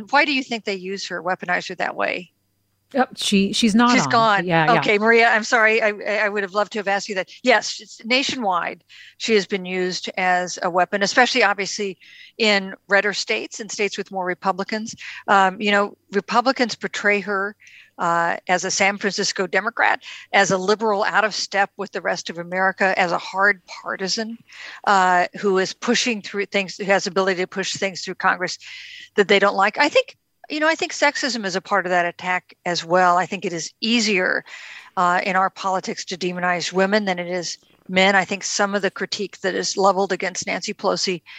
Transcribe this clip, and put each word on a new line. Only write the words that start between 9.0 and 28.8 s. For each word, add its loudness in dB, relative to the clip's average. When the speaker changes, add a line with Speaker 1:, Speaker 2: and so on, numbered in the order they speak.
Speaker 1:
She 0
has 4
been -6
used -2
as 2
a 0
weapon, 2
especially 4
obviously -2
in 0
redder 2
states -6
and -10
states -4
with -8
more -6
Republicans. -4
Um, 4
you 0
know, 0
Republicans 0
portray -2
her, -4
uh, 0
as 0
a -4
San 0
Francisco -2
Democrat, 0
as 4
a 2
liberal 0
out 0
of -2
step -2
with -8
the -6
rest -4
of -10
America, 0
as 2
a -2
hard 0
partisan, -6
uh, 4
who 2
is 0
pushing 0
through -6
things, -4
who -8
has 2
ability 0
to -4
push -6
things -6
through -10
Congress -2